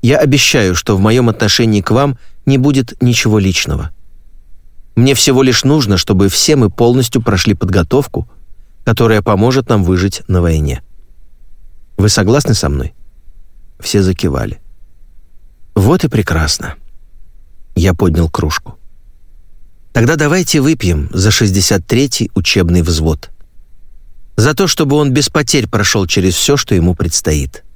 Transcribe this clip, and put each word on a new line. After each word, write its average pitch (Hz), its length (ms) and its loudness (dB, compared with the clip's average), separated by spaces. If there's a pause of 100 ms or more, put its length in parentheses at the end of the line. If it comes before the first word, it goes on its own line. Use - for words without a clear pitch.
Я 123 160 4
обещаю, 135 580 2
что 101 200 0
в 92 40 0
моем 113 300 4
отношении 110 520 0
к - 100 -2
вам 131 260 0 (280)
не 135 120 2
будет 131 440 0
ничего 117 360 2
личного. 78 540 -2 (1040)
Мне 131 180 4
всего 131 300 2
лишь 127 200 2
нужно, 131 340 2
чтобы 98 320 2
все - 260 2
мы 117 140 4
полностью 120 520 2
прошли 101 320 0
подготовку, 95 760 -2 (560)
которая 113 360 2
поможет 117 480 2
нам 104 140 2
выжить 92 440 0
на 92 140 2
войне. 76 400 0 (1160)
Вы 98 100 4
согласны 110 460 2
со 76 160 -2
мной?» 69 240 -4 (840)
Все - 220 0
закивали. 82 580 -2 (1160)
«Вот 131 300 0
и - 20 0
прекрасно». - 680 -4 (1000)
Я 90 180 2
поднял 82 360 0
кружку. - 480 -6 (1120)
«Тогда 117 240 2
давайте 156 460 0
выпьем 92 500 0
за 95 180 2
шестьдесят 98 560 2
третий 123 500 0
учебный 87 480 2
взвод. 80 480 -2 (1080)
За 135 160 2
то, 190 140 0
чтобы 147 280 0
он 147 160 2
без 139 180 0
потерь 135 380 0
прошел 101 400 0
через 92 280 0
все, - 200 0
что - 180 -2
ему 87 220 2
предстоит». - 680 -4 (100)